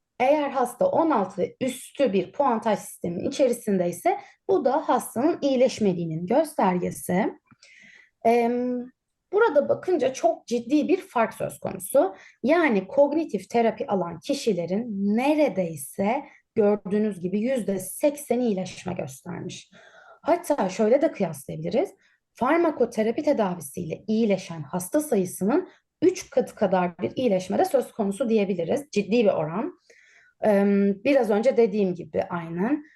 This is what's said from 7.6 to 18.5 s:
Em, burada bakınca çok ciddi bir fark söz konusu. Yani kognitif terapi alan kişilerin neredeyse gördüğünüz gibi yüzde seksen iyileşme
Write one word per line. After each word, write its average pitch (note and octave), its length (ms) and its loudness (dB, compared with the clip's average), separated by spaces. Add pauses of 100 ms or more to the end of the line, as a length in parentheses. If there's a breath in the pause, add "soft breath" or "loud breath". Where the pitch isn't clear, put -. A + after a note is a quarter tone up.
Em, A#3+ 680 0 (400)
burada F4 380 4
bakınca C4 440 0
çok - 340 -2
ciddi A#3+ 400 0
bir F4+ 100 4
fark - 360 -2
söz - 260 -8
konusu. D#4 560 0 (280 loud breath)
Yani B3 440 2
kognitif D4 600 0
terapi A3+ 380 0
alan E3+ 320 -4
kişilerin G3+ 960 -2
neredeyse A#3 1080 0 (320 loud breath)
gördüğünüz G#3 640 0
gibi F#3 180 -2
yüzde G#3 400 -2
seksen C#4+ 600 -2
iyileşme F#3 540 -4